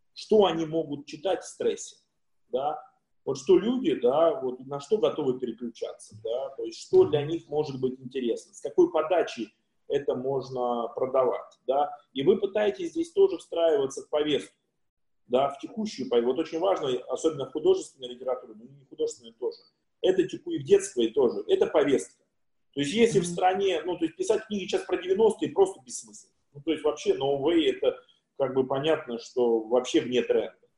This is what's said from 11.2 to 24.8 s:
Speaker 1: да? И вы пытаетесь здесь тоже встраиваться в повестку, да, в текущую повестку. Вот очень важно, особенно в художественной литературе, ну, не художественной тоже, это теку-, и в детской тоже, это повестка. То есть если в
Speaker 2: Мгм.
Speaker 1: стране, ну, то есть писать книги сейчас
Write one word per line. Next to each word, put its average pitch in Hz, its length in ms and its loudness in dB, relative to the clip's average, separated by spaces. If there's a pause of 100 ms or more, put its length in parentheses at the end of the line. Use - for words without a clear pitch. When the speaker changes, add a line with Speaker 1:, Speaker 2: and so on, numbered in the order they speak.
Speaker 1:
да? 143 280 0 (200)
И 135 120 -4
вы 190 160 4
пытаетесь 196 500 -2
здесь 165 220 -6
тоже 190 260 4
встраиваться 147 640 0
в - 60 -20
повестку, 151 480 -2 (720)
да, 131 200 2
в - 120 -10
текущую - 500 -8
повестку. 120 220 4
Вот 165 80 -2
очень 160 180 -6
важно, 165 300 0 (200)
особенно 139 380 -2
в - 60 -14
художественной 151 560 0
литературе, 120 480 -8
ну, 110 80 -20
не 139 200 -20
художественной - 480 -8
тоже, - 260 -8 (440)
это - 220 2
теку-, - 260 -8
и 160 80 -4
в 135 60 -8
детской 135 440 2
тоже, 110 380 0
это - 200 2
повестка. - 580 0 (500)
То 139 60 -4
есть 143 120 -4
если 220 280 4
в - 20 4
Speaker 2:
Мгм. 175 100 -6
Speaker 1:
стране, 185 540 0
ну, 180 100 -4
то 165 80 -2
есть 160 120 -4
писать 214 300 -2
книги 196 200 -4
сейчас 190 160 -2